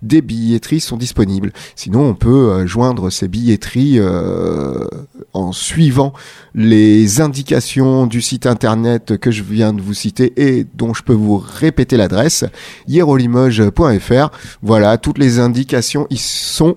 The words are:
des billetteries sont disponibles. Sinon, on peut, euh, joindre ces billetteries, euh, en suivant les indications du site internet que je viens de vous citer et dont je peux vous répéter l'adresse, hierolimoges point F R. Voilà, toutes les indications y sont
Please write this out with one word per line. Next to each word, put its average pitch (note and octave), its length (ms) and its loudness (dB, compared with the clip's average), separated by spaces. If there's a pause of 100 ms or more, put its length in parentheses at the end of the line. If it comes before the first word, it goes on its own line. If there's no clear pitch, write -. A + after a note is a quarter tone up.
des C#3 200 2
billetteries A#2 580 -2
sont B2+ 160 -8
disponibles. G2+ 560 -2 (240)
Sinon, A2 320 -2
on G#2 60 0
peut, A#2+ 360 2
euh, F#2 160 0
joindre A2 440 -2
ces - 180 -6
billetteries, A#2+ 720 0
euh, F2 840 -4 (460)
en F#2 200 -4
suivant C#3 600 0 (420)
les A2 680 4
indications C3 840 0
du A#2 160 -2
site - 240 -4
internet A2+ 720 0
que B2 120 -2
je G#2+ 120 -4
viens G#2+ 320 -2
de G2+ 80 -6
vous G2+ 100 -6
citer A#2+ 440 -2
et C3+ 280 0 (100)
dont A#2 200 -4
je - 80 -10
peux B2+ 100 0
vous G#2+ 240 2
répéter C3 600 0
l'adresse, G#2+ 460 0 (440)
hierolimoges B2+ 840 2
point B2+ 280 2
F - 120 -6
R. C#3 200 2 (320)
Voilà, G#2+ 340 4
toutes C#3+ 220 -4
les B2 200 2
indications B2 720 -2
y C3 80 -6
sont - 600 -2